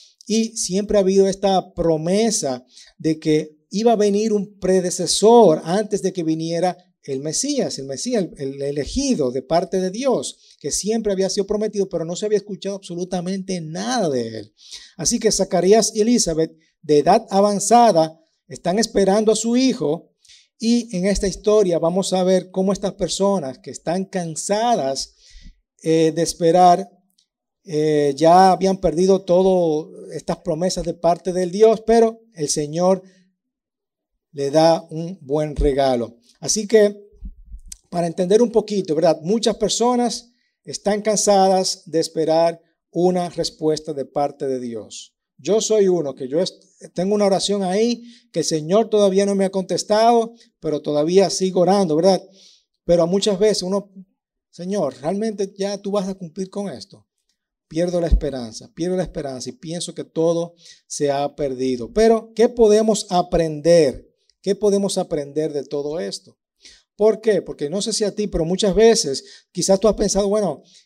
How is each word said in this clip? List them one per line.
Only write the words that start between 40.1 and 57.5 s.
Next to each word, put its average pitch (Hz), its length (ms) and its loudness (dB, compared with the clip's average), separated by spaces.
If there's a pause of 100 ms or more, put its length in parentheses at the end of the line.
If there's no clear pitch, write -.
están 202 380 -4
cansadas 190 840 2
de 160 140 -2
esperar 160 640 0 (300)
una 175 380 0
respuesta 156 640 -4
de 135 120 -8
parte 143 420 -4
de 131 120 -4
Dios. 113 560 -14 (220)
Yo 185 240 -2
soy 208 260 2
uno 160 260 0
que 131 140 -12
yo 139 120 -2
est-, - 240 -6 (300)
tengo 196 220 -2
una 208 100 2
oración 196 380 0
ahí 220 400 -2 (280)
que 170 80 -6
el 156 60 -2
Señor 170 440 0
todavía 202 360 2
no 202 80 0
me 196 120 0
ha 185 40 -2
contestado, 214 840 0 (260)
pero 147 220 -4
todavía 165 500 2
sigo 185 300 0
orando, 180 340 2
¿verdad? 175 260 2 (640)
Pero 170 240 2
muchas 196 320 -2
veces 208 240 0
uno, 196 280 -6 (600)
"Señor, 175 500 -4
¿realmente 202 560 -4
ya 196 220 -6
tú 202 120 -10
vas 185 160 -2
a 196 60 -6
cumplir 185 380 -12
con 202 180 -8
esto?". 110 380 -18 (600)